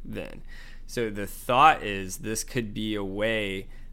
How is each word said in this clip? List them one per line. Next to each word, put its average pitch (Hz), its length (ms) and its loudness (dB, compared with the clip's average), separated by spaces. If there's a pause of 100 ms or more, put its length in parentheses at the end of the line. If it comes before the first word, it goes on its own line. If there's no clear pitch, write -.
then. 104 380 -8 (460)
So 117 220 -2
the 101 180 -4
thought 135 560 6
is 95 340 -2
this 110 260 -4
could 110 300 -2
be 107 220 0
a 101 80 -2
way 101 640 0 (260)